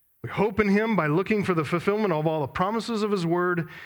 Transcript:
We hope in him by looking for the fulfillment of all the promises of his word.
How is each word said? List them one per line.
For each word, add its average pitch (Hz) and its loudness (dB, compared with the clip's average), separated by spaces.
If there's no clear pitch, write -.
We 120 -10
hope 208 0
in 208 2
him 214 4
by 160 2
looking 185 2
for 185 0
the 160 0
fulfillment 202 0
of 156 0
all 156 0
the 131 -2
promises 220 -2
of 208 -2
his 190 0
word. 175 0